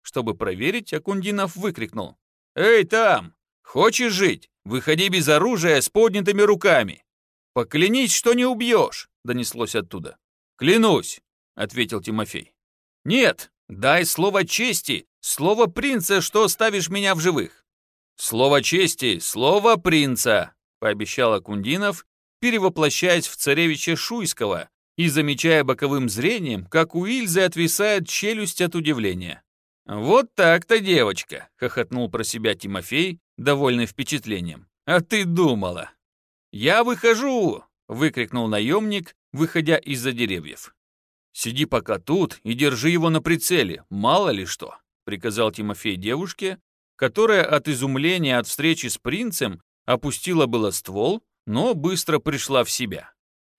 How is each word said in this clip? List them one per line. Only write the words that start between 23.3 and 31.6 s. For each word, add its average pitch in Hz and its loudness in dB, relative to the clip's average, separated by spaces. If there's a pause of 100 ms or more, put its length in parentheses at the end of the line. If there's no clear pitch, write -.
царевича 156 0
Шуйского 120 -4 (280)
и 170 2
замечая 147 2
боковым 131 0
зрением, 120 -4
как 165 0
у 175 -2
Ильзы 214 -2
отвисает 180 0
челюсть 214 -4
от 175 -2
удивления. 101 -4 (440)
«Вот 160 0
так-то, 175 4
девочка!» 120 0
хохотнул 123 -4